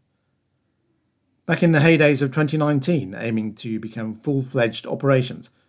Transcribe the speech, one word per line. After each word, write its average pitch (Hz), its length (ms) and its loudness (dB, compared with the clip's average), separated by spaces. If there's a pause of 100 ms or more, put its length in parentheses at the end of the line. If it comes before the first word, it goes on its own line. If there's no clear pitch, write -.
(1500)
Back 170 180 0
in 170 80 6
the 151 80 6
heydays 151 420 4
of 135 80 0
twenty 151 260 -2
nineteen, 147 560 0
aiming 110 440 -4
to 110 240 -8
become 110 340 -10
full-fledged 131 720 -2
operations, 131 640 -2 (180)